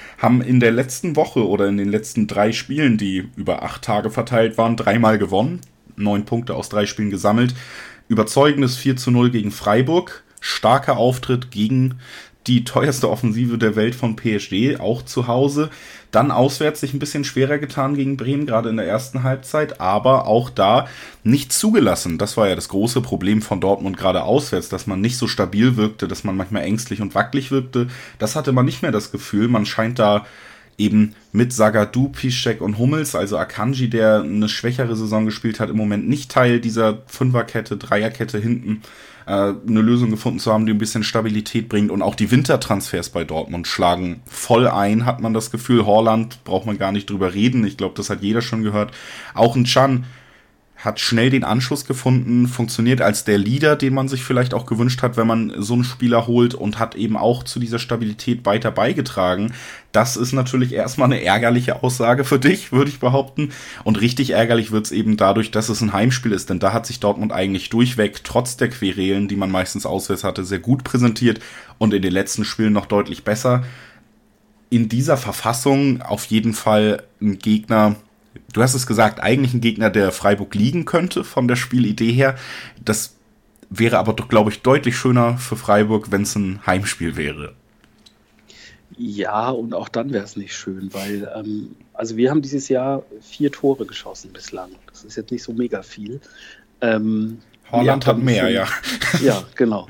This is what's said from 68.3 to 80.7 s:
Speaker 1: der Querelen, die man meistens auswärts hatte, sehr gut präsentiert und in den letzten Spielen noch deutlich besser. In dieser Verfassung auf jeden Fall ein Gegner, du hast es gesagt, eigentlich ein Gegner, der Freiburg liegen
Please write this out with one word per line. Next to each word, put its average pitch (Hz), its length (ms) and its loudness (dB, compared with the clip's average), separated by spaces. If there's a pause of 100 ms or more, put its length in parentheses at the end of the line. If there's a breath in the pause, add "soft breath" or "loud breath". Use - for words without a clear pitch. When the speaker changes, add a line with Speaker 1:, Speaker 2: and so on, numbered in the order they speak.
Speaker 1:
der 123 100 0
Querelen, 98 600 -2
die 98 80 -4
man 95 140 -2
meistens 95 340 -2
auswärts 92 400 -4
hatte, 92 180 -4
sehr 92 160 -4
gut 127 240 0
präsentiert 120 560 2 (380 loud breath)
und 107 160 2
in 98 80 2
den 92 100 0
letzten 98 320 -2
Spielen 107 300 0
noch 101 140 -2
deutlich 101 360 -2
besser. 123 400 0 (1080 loud breath)
In 117 200 2
dieser 131 260 0
Verfassung 127 840 0
auf - 240 -6
jeden 110 280 2
Fall 107 500 2 (180)
ein 104 180 0
Gegner, 107 560 4 (560)
du 113 120 2
hast 127 100 2
es 127 140 -4
gesagt, 107 320 2
eigentlich 127 340 2
ein 120 80 0
Gegner, 110 300 2
der 98 200 2
Freiburg 104 440 0
liegen 135 300 0